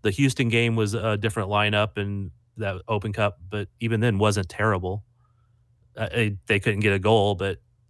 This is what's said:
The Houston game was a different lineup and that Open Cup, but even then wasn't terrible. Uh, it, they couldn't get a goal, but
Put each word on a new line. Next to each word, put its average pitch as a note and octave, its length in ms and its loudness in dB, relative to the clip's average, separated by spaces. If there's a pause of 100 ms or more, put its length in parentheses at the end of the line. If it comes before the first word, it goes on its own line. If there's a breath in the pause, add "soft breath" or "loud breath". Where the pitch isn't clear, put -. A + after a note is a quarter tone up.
The G#2+ 100 0
Houston C3 380 0
game A#2 260 2
was G#2+ 180 0
a A2 220 -2
different G#2 320 -4
lineup G#2 480 2
and G2+ 360 -6 (260)
that G2 320 -6
Open G#2 240 -2
Cup, G#2 260 -2 (100)
but G#2 200 -6 (100)
even A2+ 220 0
then A2+ 160 2
wasn't G2+ 320 2
terrible. G2+ 560 -2 (920)
Uh, A2 160 -6
it, G#2 260 0 (100)
they G#2 120 2
couldn't G#2 220 0
get G#2 100 4
a G2 80 2
goal, G#2 360 4
but F#2+ 260 -4 (280)